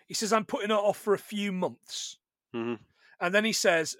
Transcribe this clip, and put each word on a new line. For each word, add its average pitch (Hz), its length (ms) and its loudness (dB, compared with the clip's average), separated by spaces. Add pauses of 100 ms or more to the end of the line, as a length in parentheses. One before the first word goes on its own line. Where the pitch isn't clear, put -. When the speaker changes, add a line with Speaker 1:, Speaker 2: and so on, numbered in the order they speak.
Speaker 1:
he 185 60 -14
says, 208 180 -2
"I'm 220 140 2
putting 214 260 -4
it - 40 4
off 202 220 2
for 202 160 0
a 190 60 0
few 202 320 -6
months." - 680 -6 (380)
Speaker 2:
Mm-hmm. 117 260 -4 (400)
Speaker 1:
And 180 120 0
then 214 120 4
he 220 80 0
says, 165 460 2